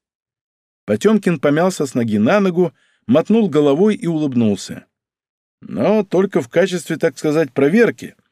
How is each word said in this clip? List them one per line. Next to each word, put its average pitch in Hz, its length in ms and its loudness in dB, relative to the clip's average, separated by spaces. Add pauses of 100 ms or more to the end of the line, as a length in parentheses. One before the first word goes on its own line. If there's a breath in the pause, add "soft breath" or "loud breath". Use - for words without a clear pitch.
(840)
Потемкин 180 540 0
помялся 156 460 0
с 135 100 -8
ноги 113 240 -2
на 151 200 2
ногу, 180 340 0 (340)
мотнул 208 420 2
головой 147 460 2
и - 100 -8
улыбнулся. 131 800 -2 (760)
"Но 185 420 -2
только 190 380 -2
в 123 80 -10
качестве, 175 480 -2
так 160 200 -2
сказать, 151 360 -2
проверки". 151 600 0 (160)